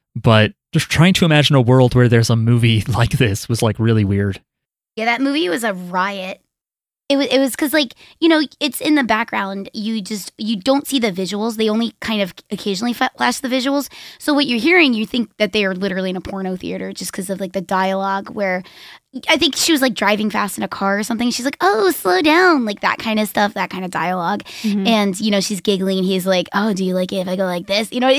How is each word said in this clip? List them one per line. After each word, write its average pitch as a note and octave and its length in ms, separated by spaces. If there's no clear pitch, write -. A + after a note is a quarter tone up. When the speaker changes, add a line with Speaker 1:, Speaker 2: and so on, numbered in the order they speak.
Speaker 1:
But A2 380
just - 160
trying F3+ 260
to - 100
imagine D3+ 320
a C3 40
world B2 340
where B2 140
there's A#2 220
a A#2 60
movie A2+ 440
<laughs> - 80
like A2+ 300
this G2+ 300
was, A2+ 140
like, A2 160
really A2 260
weird. G2 360
Speaker 2:
Yeah, G#3+ 100
that A#3 140
movie C#4+ 280
was D4+ 160
a G#3+ 100
riot. F#3 640
It C#4 100
wa-, C#4+ 120
it C4 80
was C4+ 160
'cause, D4 180
like, D4+ 220
you D#4+ 80
know, D#4 140
it's D4 220
in D4+ 160
the C#4 80
background. G#3 680
You A3 300
just, F#3+ 360
you G#3+ 180
don't C4+ 320
see C4+ 100
the A3 140
visuals. G3+ 440
They A3 120
only A3 320
kind A3 200
of F#3+ 140
occasionally G#3 440
fa-, C4 220
flash A#3+ 220
the - 100
visuals. C4 400
So D4+ 160
what C#4+ 120
you're A#3+ 120
hearing, D#4 340
you A3 140
think A#3+ 300
that G#3 160
they G#3+ 120
are F#3+ 100
literally F#3+ 360
in F#3 60
a F#3 40
porno F#3 360
theater F#3 360
just F#3+ 200
'cause F#3+ 180
of, F#3 80
like, F#3+ 140
the G3 80
dialogue G3 680
where F#3 340
I D#4+ 80
think D4 200
she - 160
was, C#4 100
like, B3+ 120
driving G#3 360
fast G3+ 280
in G#3 60
a F#3+ 40
car G3 300
or G#3+ 40
something. A#3+ 280
She's A#3+ 140
like, C#4 160
"Oh, G4 300
slow F4+ 320
down," D#4 420
like, G#3 160
that - 180
kind A3 220
of G#3+ 80
stuff, G#3 260
that F#3 160
kind F#3 140
of F3+ 60
dialogue. F3+ 520
Speaker 3:
Mm-hmm. G3+ 240
Speaker 2:
And, G3+ 340
you A3 100
know, G3+ 100
she's F#3+ 200
giggling. F#3+ 440
He's F#3 220
like, F#3 280
"Oh, G#3 180
do F#3+ 120
you F#3 100
like F#3 180
it G3 60
if F#3 100
I C#4 80
go G3 80
like F3+ 220
this?" G3+ 260
You B3 80
know, B3+ 80